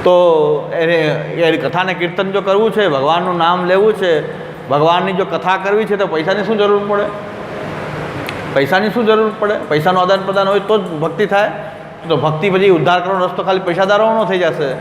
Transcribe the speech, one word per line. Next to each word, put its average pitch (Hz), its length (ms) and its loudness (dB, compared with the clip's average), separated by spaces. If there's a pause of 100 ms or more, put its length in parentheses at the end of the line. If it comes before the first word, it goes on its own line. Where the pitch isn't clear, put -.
તો 156 680 4
એને, 165 200 0 (380)
એ 165 240 2
કથાને 175 380 -2
કીર્તન 175 360 -4
જો 202 100 0
કરવું 196 320 2
છે, 208 160 2
ભગવાનનું 165 500 0
નામ 175 260 2
લેવું 196 280 4
છે, 175 440 0 (320)
ભગવાનની 170 440 2
જો 185 120 0
કથા 185 320 -2
કરવી 202 280 0
છે, 196 120 0
તો 196 100 0
પૈસાની 175 380 -2
શું 214 140 -2
જરૂર 202 300 2
પડે? 202 140 0 (1500)
પૈસાની 185 360 2
શું 240 160 0
જરૂર 220 320 2
પડે? 208 160 0 (140)
પૈસાનું 180 340 2
આદાન 190 180 2
પ્રદાન 196 280 0
હોય 202 120 2
તો 214 180 2
જ - 20 2
ભક્તિ 165 460 -2
થાય. 202 240 2 (580)
તો 160 80 2
ભક્તિ 156 340 0
પછી 190 200 4
ઉદ્ધાર 175 300 4
કરવાનો 185 260 -2
રસ્તો 175 160 -4
ખાલી 190 180 0
પૈસાદારોનો 202 640 2
થઈ 185 140 0
જશે 160 420 0